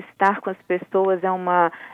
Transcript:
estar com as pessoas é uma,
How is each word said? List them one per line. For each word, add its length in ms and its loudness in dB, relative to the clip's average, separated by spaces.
estar 300 0
com 80 -8
as 80 -6
pessoas 560 0
é 80 0
uma, 400 2